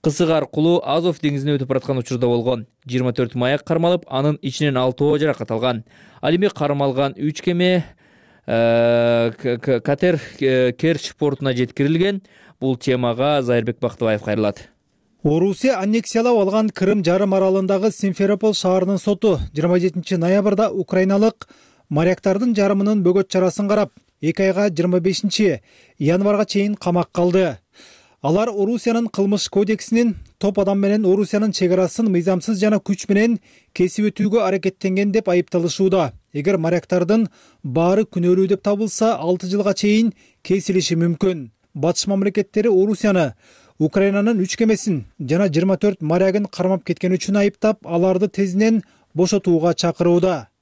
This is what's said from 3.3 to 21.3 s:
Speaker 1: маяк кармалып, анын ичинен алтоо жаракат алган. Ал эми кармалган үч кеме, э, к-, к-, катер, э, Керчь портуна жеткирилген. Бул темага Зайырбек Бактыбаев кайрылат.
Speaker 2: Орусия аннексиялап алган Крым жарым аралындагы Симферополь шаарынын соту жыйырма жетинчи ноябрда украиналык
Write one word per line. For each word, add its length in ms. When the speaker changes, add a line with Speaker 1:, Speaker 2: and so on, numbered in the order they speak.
Speaker 1:
маяк 300
кармалып, 420
анын 340
ичинен 360
алтоо 420
жаракат 320
алган. 320
Ал 140
эми 140
кармалган 680
үч 240
кеме, 420
э, 880
к-, 220
к-, 220
катер, 380
э, 340
Керчь 420
портуна 380
жеткирилген. 680
Бул 180
темага 640
Зайырбек 380
Бактыбаев 440
кайрылат. 460
Speaker 2:
Орусия 560
аннексиялап 600
алган 300
Крым 340
жарым 300
аралындагы 580
Симферополь 640
шаарынын 420
соту 420
жыйырма 260
жетинчи 360
ноябрда 560
украиналык 760